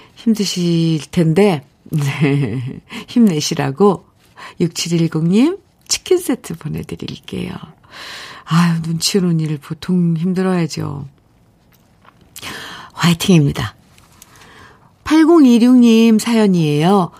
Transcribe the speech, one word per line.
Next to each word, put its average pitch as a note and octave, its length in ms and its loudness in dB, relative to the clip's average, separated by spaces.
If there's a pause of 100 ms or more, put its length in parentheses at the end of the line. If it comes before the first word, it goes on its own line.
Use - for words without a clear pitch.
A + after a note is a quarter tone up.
(160)
힘드실 E3+ 880 -2 (100)
텐데, E3 540 2 (100)
<laughs> - 140 -20
네. C#3 920 -2 (260)
힘내시라고 D#3+ 1000 0 (540)
육칠일공 E3 680 -2
님 C#4 280 2 (300)
치킨 - 300 0
세트 - 400 -6
보내드릴게요. - 960 -12 (920)
아유, E3 360 0
눈 E3 180 -6
치우는 F3+ 400 0
일 D#3 200 -4
보통 E3+ 580 -2
힘들어야죠. E3+ 880 -4 (1900)
화이팅입니다. D#3+ 840 0 (1300)
팔공이육 C4 760 6
님 A3+ 400 6
사연이에요. F#3 1000 2